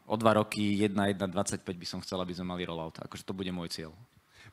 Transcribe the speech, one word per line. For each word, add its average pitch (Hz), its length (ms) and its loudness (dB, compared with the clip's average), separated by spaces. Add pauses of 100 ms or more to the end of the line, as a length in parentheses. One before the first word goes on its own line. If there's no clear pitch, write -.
O 110 160 0
dva 110 160 8
roky, 104 480 2
jedna 101 240 4
jedna 98 240 0
dvadsaťpäť 95 480 -2
by 90 80 -12
som 95 160 -8
chcel, 95 160 -4
aby 90 160 -4
sme 90 160 -4
mali 90 160 -4
rollout. 82 320 -6
Akože - 240 -12
to - 80 -8
bude 95 240 -4
môj 85 160 -6
cieľ. 80 240 -10 (580)